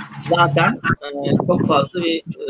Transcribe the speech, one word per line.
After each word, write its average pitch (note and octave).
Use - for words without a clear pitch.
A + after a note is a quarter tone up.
zaten, E3+
e, C#3+
çok F3+
fazla D#3
bir, E3